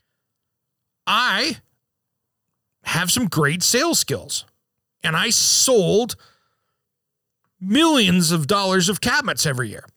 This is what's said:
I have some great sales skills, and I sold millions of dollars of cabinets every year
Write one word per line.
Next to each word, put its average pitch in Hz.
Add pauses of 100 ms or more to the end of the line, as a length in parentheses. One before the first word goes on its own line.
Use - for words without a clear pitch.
(1080)
I 226 (1300)
have 175
some 247
great 156
sales 302
skills, - (580)
and 160
I 196
sold 214 (1500)
millions 196
of 160
dollars 190
of 196
cabinets 240
every 127
year - (120)